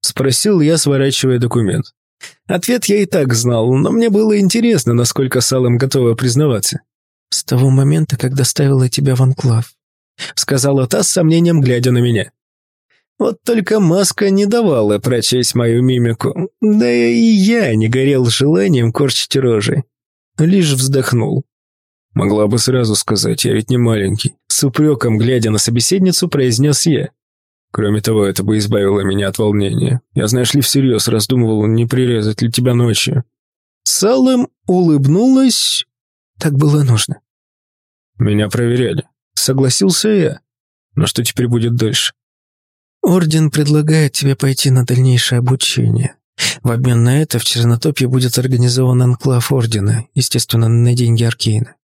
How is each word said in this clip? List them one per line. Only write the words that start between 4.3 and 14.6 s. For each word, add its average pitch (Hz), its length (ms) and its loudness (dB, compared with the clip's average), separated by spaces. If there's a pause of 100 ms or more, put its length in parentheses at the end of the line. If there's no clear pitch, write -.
интересно, 196 560 0
насколько 127 460 0
Салем 120 380 0
готова 127 360 0
признаваться. 123 680 -2 (480)
«С - 160 -6
того 131 240 0
момента, 143 480 0
как 131 180 -4
доставила 135 540 0
тебя 135 260 0
в 127 60 0
Анклав», 127 520 0 (600)
сказала 135 520 0
та 208 160 -2
с - 60 -2
сомнением, 165 520 2
глядя 123 300 2
на 120 80 2
меня. 120 320 0 (880)
Вот 220 240 -2
только 220 360 0
маска 196 500 2
не 196 160 2
давала 143 540 0